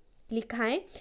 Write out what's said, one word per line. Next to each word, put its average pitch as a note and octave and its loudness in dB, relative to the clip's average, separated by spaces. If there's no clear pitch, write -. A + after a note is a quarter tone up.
लिखा A3+ 0
है C#4 2